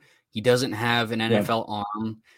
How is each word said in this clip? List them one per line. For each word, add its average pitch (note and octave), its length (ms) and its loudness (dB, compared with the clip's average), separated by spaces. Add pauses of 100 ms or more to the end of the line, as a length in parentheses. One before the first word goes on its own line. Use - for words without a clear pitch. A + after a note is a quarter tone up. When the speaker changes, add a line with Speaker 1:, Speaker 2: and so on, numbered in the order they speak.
(320)
Speaker 1:
He A2 80 -6
doesn't B2 320 4
have A#2 380 0
an A#2 80 -2
Speaker 2:
Yeah. A2+ 80 2
Speaker 1:
N A2+ 60 2
F G#2 180 2
L A2+ 180 0
arm. G#2+ 500 -6 (200)